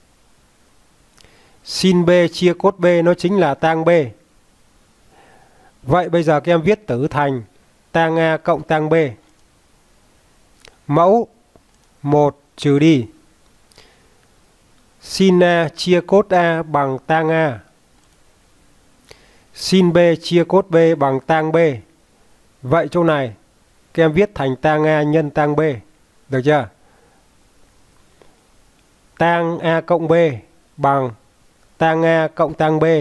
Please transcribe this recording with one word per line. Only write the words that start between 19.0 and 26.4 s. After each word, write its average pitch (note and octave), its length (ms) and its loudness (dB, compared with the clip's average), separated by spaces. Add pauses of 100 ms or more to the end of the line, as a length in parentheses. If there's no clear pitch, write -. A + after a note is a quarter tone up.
Sin F3+ 380 0
B F3 60 4 (240)
chia E3+ 220 0
cos F#3+ 240 0
B E3 80 0 (220)
bằng C3+ 220 -2
tang D#3 320 -2
B. D#3+ 40 0 (1080)
Vậy D3 280 -2
chỗ F3 140 0
này, C#3 300 -2 (600)
các E3 80 0
em D#3 100 2
viết G3+ 220 0
thành C3+ 220 -4
tang D3+ 280 0
A D#3 180 0
nhân D3+ 280 -2
tang D3 260 -2
B. D3+ 40 0 (720)
Được C3 120 -2